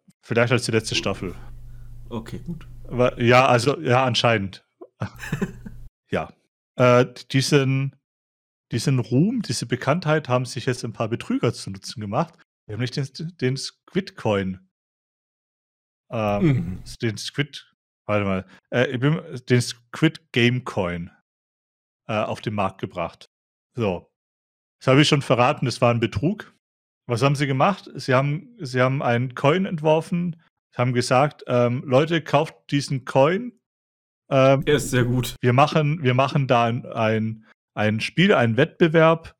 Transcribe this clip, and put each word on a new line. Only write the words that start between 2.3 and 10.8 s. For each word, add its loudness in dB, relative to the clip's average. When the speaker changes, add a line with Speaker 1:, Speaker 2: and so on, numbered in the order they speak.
Speaker 2:
gut. -12
Speaker 1:
Aber, 0
ja, 6
also, 2
ja, 2
anscheinend. 0
<laughs> -8
Ja. -6
Äh, 6
diesen, 0
diesen 0
Ruhm, 0
diese -8
Bekanntheit -2
haben 0
sich -8
jetzt -4